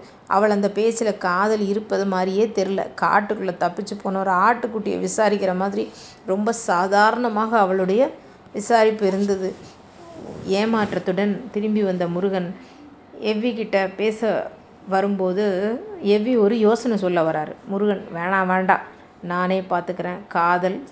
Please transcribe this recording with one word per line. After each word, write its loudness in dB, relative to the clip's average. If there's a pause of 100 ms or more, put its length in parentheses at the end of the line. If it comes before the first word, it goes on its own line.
(280)
அவள் 4
அந்த 2
பேச்சுல 0
காதல் 0
இருப்பது -2
மாதிரியே 0
தெரில. -2 (160)
காட்டுக்குள்ள 0
தப்பிச்சு -4
போன -4
ஒரு 0
ஆட்டுக்குட்டியை 0
விசாரிக்கிற 0
மாதிரி -2 (360)
ரொம்ப 0
சாதாரணமாக 2
அவளுடைய 2 (440)
விசாரிப்பு 2
இருந்தது. 0 (960)
ஏமாற்றத்துடன் 0 (140)
திரும்பி 0
வந்த 0
முருகன் -2 (640)
எவ்வி -2
கிட்ட 0
பேச -2 (420)
வரும்போது 0 (300)
எவ்வி 2
ஒரு 4
யோசனை 2
சொல்ல 2
வராரு. -4 (160)
முருகன், -2 (100)
"வேணாம், 0
வேண்டாம், 0 (240)
நானே -2
பார்த்துக்கிறேன். -4
காதல் 0